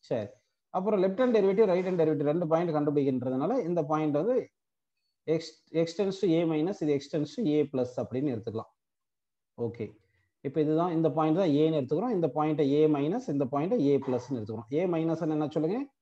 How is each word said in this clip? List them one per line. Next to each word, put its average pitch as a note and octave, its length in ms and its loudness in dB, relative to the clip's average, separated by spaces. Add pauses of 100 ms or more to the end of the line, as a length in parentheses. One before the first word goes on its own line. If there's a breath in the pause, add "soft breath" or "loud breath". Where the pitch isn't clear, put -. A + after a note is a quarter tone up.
சரி, A2 200 -4 (480)
அப்புறம் G#3 280 0
left F#3+ 180 -2
hand B3 160 2
derivative, G3 340 4
right F#3 160 0
hand F3+ 140 -2
derivative D3 300 2
ரெண்டு E3+ 200 0
point E3+ 240 2
கண்டுபிடிக்கின்றதுனால C#3 760 0 (160)
இந்த E3+ 140 0 (100)
point D3+ 280 0
வந்து A#3+ 160 0 (920)
x, D#3+ 160 0 (420)
x E3 140 -8
tends G3 240 -2
to G#3+ 40 2 (100)
a E3+ 140 2
minus, D#3+ 340 0
இது D3+ 160 2
x - 120 -16
tends D3+ 240 -4
to B3 60 -4 (120)
a D3+ 80 4 (100)
plus B2+ 180 -2 (120)
அப்படின்னு B2+ 320 -4
எடுத்துக்கலாம். G#2+ 360 -8 (960)
ஓகே, G#2 200 -8 (600)
இப்போ C#3 180 -2
இதுதான், D#3+ 320 2
இந்த D#3+ 200 2
point D#3 240 2
தான் F3 200 2
ஏன்னு D#3+ 180 2
எடுத்துக்கிறோம், F3 380 -2
இந்த E3 200 0
பாயிண்ட்டை D3+ 300 2 (120)
a D3+ 40 6 (140)
minus, D#3 280 -2 (100)
இந்த C#3 200 0
பாயிண்ட்டை F#3+ 240 0 (140)
a C#3 40 4 (100)
பிளஸ்ன்னு B2+ 320 -4
எடுத்துக்கிறோம். A2 300 -8 (100)
a F3+ 60 0 (100)
minus D#3+ 320 -2
என்ன D#3 300 -2
சொல்லுங்க E3 220 0 (240)